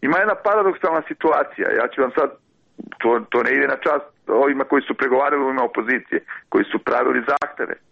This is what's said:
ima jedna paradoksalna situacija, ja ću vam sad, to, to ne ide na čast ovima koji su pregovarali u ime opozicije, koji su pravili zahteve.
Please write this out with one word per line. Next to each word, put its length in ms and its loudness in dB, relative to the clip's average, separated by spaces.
ima 120 0
jedna 180 2
paradoksalna 600 0
situacija, 580 0
ja 120 0
ću 80 -12
vam 180 0
sad, 100 2
to, 100 2
to 120 2
ne 100 0
ide 220 2
na 120 -10
čast 200 0
ovima 200 0
koji 180 2
su 120 -4
pregovarali 500 2
u 60 0
ime 120 -2
opozicije, 560 -2
koji 160 2
su 140 -6
pravili 520 0
zahteve. 440 -4